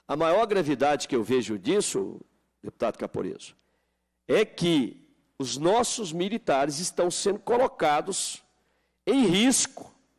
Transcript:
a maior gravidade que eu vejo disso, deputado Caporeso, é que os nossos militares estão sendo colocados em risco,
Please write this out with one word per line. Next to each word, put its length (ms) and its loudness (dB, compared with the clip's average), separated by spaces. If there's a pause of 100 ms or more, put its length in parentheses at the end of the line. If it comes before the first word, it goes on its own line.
a 100 -4
maior 300 2
gravidade 640 0
que 60 -4
eu 80 2
vejo 360 -2
disso, 600 -2 (420)
deputado 340 -4
Caporeso, 580 -8 (760)
é 160 4
que 640 -2 (300)
os 180 -6
nossos 560 0
militares 680 -2
estão 320 -2
sendo 280 -2
colocados 1040 -2 (640)
em 200 4
risco, 640 2 (260)